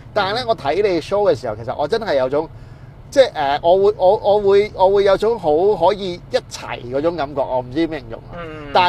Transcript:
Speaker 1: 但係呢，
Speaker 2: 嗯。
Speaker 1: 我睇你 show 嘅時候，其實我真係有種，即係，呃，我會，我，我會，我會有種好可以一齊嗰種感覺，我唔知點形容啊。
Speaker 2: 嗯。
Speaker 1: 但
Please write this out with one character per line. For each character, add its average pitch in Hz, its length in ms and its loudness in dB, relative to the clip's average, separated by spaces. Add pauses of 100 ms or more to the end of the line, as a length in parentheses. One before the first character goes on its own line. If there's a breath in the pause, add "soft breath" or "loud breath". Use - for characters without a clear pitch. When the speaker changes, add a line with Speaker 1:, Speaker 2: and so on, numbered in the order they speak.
(120 loud breath)
Speaker 1:
但 196 140 0
係 202 80 -2
呢， 247 80 -2
Speaker 2:
嗯。 233 60 -6
Speaker 1:
我 226 80 2
睇 143 260 -2
你 180 180 2
show 196 320 2
嘅 127 60 -2
時 123 100 -8
候， 107 60 -4
其 113 80 -12
實 120 160 -6
我 147 80 -2
真 214 140 -2
係 180 160 -2
有 131 120 2
種， 151 200 0 (640 loud breath)
即 285 100 4
係， 247 140 6
呃， 143 280 -2
我 170 140 4
會， 202 220 4
我， 190 180 4
我 208 240 2
會， 202 340 2
我 190 140 4
會 202 160 2
有 196 140 4
種 226 200 0
好 170 120 -2 (260)
可 170 160 2
以 190 220 -6
一 143 220 -6 (140)
齊 123 300 -10 (100)
嗰 135 100 -2
種 170 140 0
感 147 200 -4
覺， 135 80 -2
我 120 180 -2
唔 123 100 -8
知 160 160 -2
點 156 140 -6
形 117 100 -14
容 113 100 -12
啊。 175 200 -14
Speaker 2:
嗯。 156 320 -14
Speaker 1:
但 185 160 4